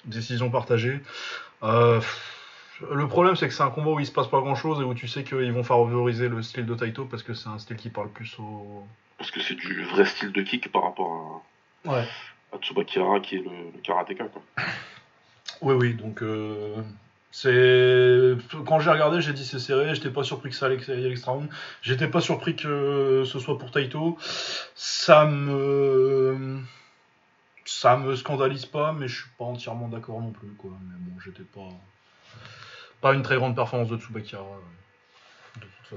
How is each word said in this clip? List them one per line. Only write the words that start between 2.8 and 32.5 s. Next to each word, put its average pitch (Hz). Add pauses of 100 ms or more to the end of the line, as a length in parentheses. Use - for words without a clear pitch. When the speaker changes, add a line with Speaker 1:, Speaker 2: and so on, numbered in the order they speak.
Speaker 1:
le 143
problème, 180
c'est -
que -
c'est -
un 139
combat 156
où 151
il 139
se -
passe 127
pas 135
grand-chose 139
et -
où 127
tu 120
sais 139
qu'ils 127
vont 120
favoriser 120
le 113
style 117
de 117
Taito 117
parce 113
que 117
c'est 113
un 107
style 110
qui 117
parle 110
plus 110
au 104 (300)
Speaker 2:
Parce -
que -
c'est 95
du 90
vrai 92
style 98
de 98
kick 123
par 92
rapport 82 (440)
à, 160
Speaker 1:
Ouais. 120 (460)
Speaker 2:
à 101
Tsubakara, 98
qui 98
est 92
le, 87
le -
karatéka, 92
quoi. - (1200)
Speaker 1:
Oui, 135
oui, 120
donc, 110
euh... 107 (480)
c'est, 127 (300)
quand 160
j'ai 160
regardé, 156
j'ai 147
dit, « 135
C'est 131
serré », 139
j'étais 135
pas 135
surpris 131
que -
ça 139
allait, 131 (140)
aille 127
à -
l'extra 127
round. 143 (320)
J'étais 131
pas 170
surpris 165
que 139
ce 127
soit 131
pour 123
Taito. 151 (560)
Ça -
me, 135 (1080)
ça -
me 135
scandalise 135
pas, 151
mais 143
je -
suis -
pas 123
entièrement 120
d'accord 113
non 113
plus, 101
quoi. 95 (180)
Mais 90
bon, 90
j'étais 95
pas, 95 (1300)